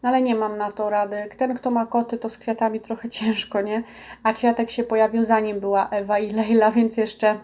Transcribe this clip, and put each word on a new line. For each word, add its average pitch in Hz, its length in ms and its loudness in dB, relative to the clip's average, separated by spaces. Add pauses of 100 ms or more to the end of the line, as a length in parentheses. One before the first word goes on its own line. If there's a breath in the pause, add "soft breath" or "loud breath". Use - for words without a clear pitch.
no 247 60 0
ale 254 120 4
nie 247 140 2
mam 214 220 -2
na 208 140 -4
to 208 180 -4
rady. 208 480 -2
Ten, 254 180 -2
kto 247 160 -4
ma 233 140 0
koty, 233 320 -2
to 233 120 -6
z - 80 -14
kwiatami 226 420 -2
trochę 233 320 -10
<laughs> - 80 -12
ciężko, 220 420 -2
nie? 214 220 -4 (400 loud breath)
A 220 100 2
kwiatek 233 360 0
się 240 140 -4
pojawił, 220 420 2
zanim 214 340 2
była 196 300 0
Ewa 208 300 0
i 208 120 -4
Lejla, 220 400 4
więc 226 260 2
jeszcze 214 460 0